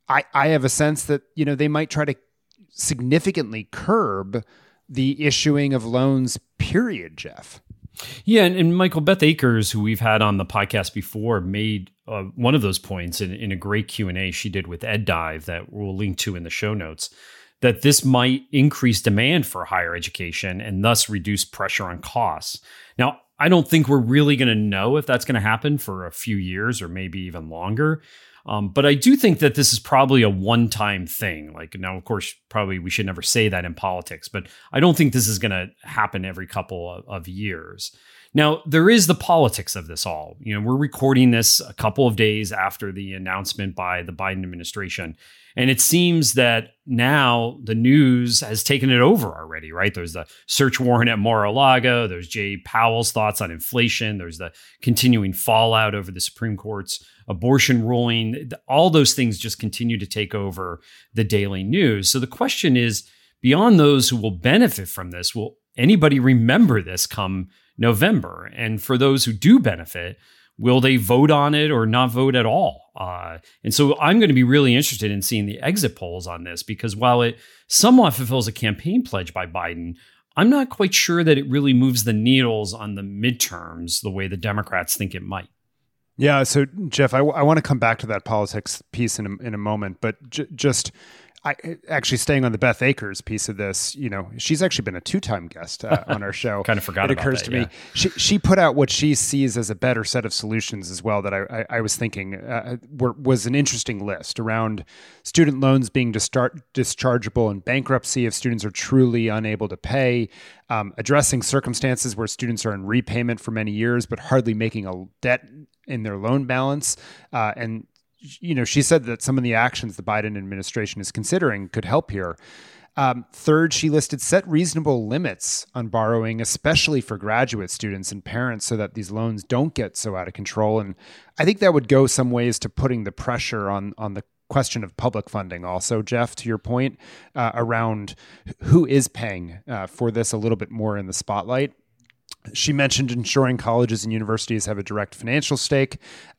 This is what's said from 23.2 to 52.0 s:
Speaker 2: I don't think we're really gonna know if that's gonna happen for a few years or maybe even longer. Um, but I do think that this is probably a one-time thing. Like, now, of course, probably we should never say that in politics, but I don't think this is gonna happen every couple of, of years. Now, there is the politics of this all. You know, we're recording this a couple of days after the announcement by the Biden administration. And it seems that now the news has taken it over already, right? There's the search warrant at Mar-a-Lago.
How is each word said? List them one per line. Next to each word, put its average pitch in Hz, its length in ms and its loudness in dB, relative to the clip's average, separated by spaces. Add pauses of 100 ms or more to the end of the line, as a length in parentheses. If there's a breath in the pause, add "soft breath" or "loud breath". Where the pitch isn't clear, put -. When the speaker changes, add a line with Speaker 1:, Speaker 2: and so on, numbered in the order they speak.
Speaker 2:
I 147 120 2
don't 175 180 6
think 160 200 4
we're 139 120 4
really 143 380 4
gonna 123 180 2
know 107 400 0
if 147 100 -2
that's 123 200 0
gonna 120 160 0
happen 110 360 2
for 92 280 -8
a 85 60 -12
few - 260 -6
years 98 440 -4
or 90 60 -10
maybe 92 320 -10
even 85 300 -12
longer. 113 520 -2 (440 soft breath)
Um, 104 240 -4
but 139 160 2
I 143 80 8
do 240 240 6
think 196 220 4
that 147 160 4
this 143 180 4
is 110 60 -2
probably 135 420 4
a 110 80 6
one-time 104 760 0
thing. 78 480 -8
Like, 82 240 -16
now, 92 200 -8
of 92 80 -14
course, 101 280 -6 (140)
probably 95 320 -4
we 87 100 -8
should 101 160 -2
never 95 160 -6
say 110 280 2
that 90 160 -4
in 87 80 -8
politics, 90 560 -8
but 92 180 -10 (240 loud breath)
I 135 80 0
don't 165 160 6
think 147 160 4
this 113 160 2
is 107 100 -2
gonna 95 300 -4 (160)
happen 104 400 -4
every 92 240 -10
couple 90 420 -8
of, 90 180 -16
of 90 200 -12
years. 95 680 -10 (380 soft breath)
Now, 151 320 2
there 160 240 6
is 220 180 6
the 175 80 4
politics 151 600 2
of 85 120 -10
this 80 180 -8
all. 80 340 -8
You 107 140 -8
know, 104 120 -4
we're 127 120 0
recording 135 540 4
this 113 280 4
a - 140 -8
couple 117 340 2
of 110 80 0
days 107 360 0
after 98 400 -4
the 95 220 -10
announcement 95 600 -6
by 90 280 -4
the 85 100 -12
Biden 95 300 -6
administration. 90 720 -10 (380 soft breath)
And 160 160 2
it 113 100 2
seems 170 520 4
that 117 360 2 (160)
now 123 800 2
the 110 100 -4
news 123 680 4
has 110 220 -6
taken 135 280 2
it 123 100 6
over 131 340 4
already, 80 360 -14
right? 95 220 0
There's 85 200 -10
the 82 140 -10 (180 soft breath)
search - 340 0
warrant 120 300 4
at 113 80 0
Mar-a-Lago. 117 920 4